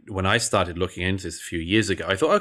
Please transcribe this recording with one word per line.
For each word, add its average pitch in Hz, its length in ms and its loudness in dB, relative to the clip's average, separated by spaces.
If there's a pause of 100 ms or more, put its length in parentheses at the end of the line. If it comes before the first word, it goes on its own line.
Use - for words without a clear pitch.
when 95 160 -2
I 104 120 4
started 90 400 0
looking 87 260 -4
into 92 200 -2
this 85 160 -8
a - 40 -14
few - 160 -6
years 92 300 2
ago, 85 200 -2
I 95 80 2
thought, 151 240 2